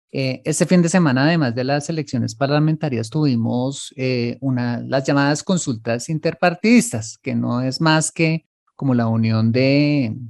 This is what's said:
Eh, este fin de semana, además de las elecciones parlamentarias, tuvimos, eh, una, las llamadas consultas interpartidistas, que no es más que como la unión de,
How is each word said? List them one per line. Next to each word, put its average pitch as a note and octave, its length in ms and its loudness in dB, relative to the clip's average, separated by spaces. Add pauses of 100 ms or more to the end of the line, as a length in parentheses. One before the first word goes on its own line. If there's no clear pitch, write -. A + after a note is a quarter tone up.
(140)
Eh, C3 300 -4
este D#3 220 0
fin F3+ 160 4
de E3+ 80 2
semana, C#3 340 2
además D3+ 320 0
de B2+ 80 -2
las C#3+ 260 -2
elecciones B2 460 -4
parlamentarias, D3 760 0
tuvimos, B2+ 840 -2
eh, B2 460 -4
una, B2 400 -2
las C3 240 -2
llamadas C#3+ 380 2
consultas A#2+ 640 -4
interpartidistas, E3 1120 0
que B2 140 -4
no A#2+ 260 -2
es C3 180 -4
más D#3+ 320 2
que D#3+ 340 0 (300)
como C3+ 200 0
la A#2 120 2
unión A2+ 440 2
de, C3+ 640 2 (140)